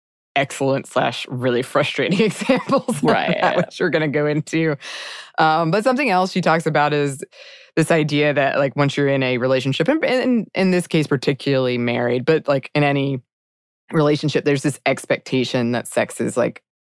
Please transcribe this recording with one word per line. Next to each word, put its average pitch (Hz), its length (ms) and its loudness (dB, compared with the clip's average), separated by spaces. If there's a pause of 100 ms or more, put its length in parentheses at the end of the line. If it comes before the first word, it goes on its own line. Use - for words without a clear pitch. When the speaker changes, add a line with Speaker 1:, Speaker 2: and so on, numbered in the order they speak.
(360)
Speaker 1:
excellent 135 500 -2
slash 131 440 -2
really 123 320 -2
frustrating 143 600 0
<laughs> 220 40 4
examples 254 720 0
of - 60 -8
Speaker 2:
Right. - 360 2
Speaker 1:
that, - 160 0
which - 240 -4
we're 175 100 0
gonna 160 200 0
go 147 180 0
into. 156 480 -2 (640)
Um, 160 340 2
but 214 140 2
something 262 240 2
else 185 240 2
she 185 80 0
talks 165 240 2
about 147 260 2
is 143 320 -2 (540)
this 160 140 2
idea 147 420 2
that, 139 240 2
like, 139 180 0
once 143 220 0
you're 143 100 2
in 139 160 2
a 127 140 0
relationship, 131 500 0
and, 320 160 0
and 247 500 0
in 190 180 2
this 180 160 0
case 156 200 0
particularly 131 680 0
married, 120 480 0
but, 156 240 2
like, 139 260 0
in 147 80 4
any 139 380 0 (720)
relationship, 151 500 2
there's 143 200 0
this 147 220 -2
expectation 131 840 -2
that 117 160 -4
sex - 320 -4
is, 117 160 -4
like, 117 260 -4 (240)